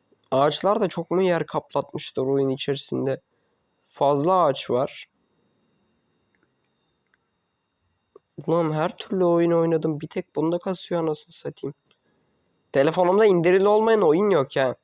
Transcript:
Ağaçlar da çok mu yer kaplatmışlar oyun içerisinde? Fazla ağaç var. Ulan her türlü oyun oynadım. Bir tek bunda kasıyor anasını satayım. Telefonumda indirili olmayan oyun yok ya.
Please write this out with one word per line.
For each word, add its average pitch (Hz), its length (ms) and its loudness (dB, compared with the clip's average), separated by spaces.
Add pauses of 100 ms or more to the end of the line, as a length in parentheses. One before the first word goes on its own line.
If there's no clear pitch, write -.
(300)
Ağaçlar 156 500 2
da 196 80 0
çok 170 220 -8
mu 175 120 2
yer 170 240 0
kaplatmışlar - 760 -6
oyun 135 260 0
içerisinde? 135 720 -4 (640)
Fazla 151 600 0
ağaç 139 260 -2
var. 123 360 -4 (3500)
Ulan 160 260 0
her 156 240 -4
türlü 185 280 -4
oyun 170 260 2
oynadım. 165 500 0
Bir 165 60 -12
tek - 300 -10
bunda 165 220 -2
kasıyor 175 420 -6
anasını 160 320 -6
satayım. 143 420 -12 (1000)
Telefonumda 180 540 2
indirili 185 420 4
olmayan 220 340 2
oyun 180 280 4
yok 147 260 0
ya. 131 280 0